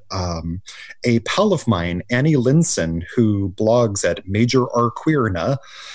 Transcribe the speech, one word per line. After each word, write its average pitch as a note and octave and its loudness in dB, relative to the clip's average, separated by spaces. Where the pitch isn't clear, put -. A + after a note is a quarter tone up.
Um, E2+ -6
a A#2 4
pal G3 0
of D#3 -2
mine, F2 0
Annie C#3+ 2
Linson, A2 2
who G2+ 2
blogs A2 2
at E2+ -4
Major A#2+ 2
R A#2 2
Queerna, A#2+ -2